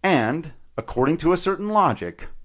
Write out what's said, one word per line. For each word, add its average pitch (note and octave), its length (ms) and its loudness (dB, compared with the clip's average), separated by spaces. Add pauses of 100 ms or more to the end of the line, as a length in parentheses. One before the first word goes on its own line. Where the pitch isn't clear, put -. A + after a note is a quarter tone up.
And, D3 500 0 (240)
according C3 420 0
to E3 140 2
a F3 60 2
certain G3 300 -2
logic D#3 600 0 (160)